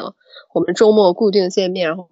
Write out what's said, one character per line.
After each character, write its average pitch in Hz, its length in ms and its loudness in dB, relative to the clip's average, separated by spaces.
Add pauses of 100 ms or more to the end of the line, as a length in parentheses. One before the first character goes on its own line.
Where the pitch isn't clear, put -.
(540)
我 160 60 -2
们 180 160 -2
周 214 160 4
末 202 220 4
固 208 180 0
定 185 180 0
见 190 220 -4
面， 185 160 -4
然 165 100 -4
后 180 140 -18